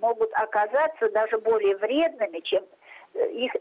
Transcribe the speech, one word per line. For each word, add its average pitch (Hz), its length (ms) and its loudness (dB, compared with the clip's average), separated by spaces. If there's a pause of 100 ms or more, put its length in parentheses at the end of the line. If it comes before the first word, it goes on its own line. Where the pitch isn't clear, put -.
могут 226 320 0
оказаться 220 800 0
даже 214 260 0
более 214 400 2
вредными, 233 640 0
чем, - 200 0 (500)
э, - 180 0
их, 240 300 -4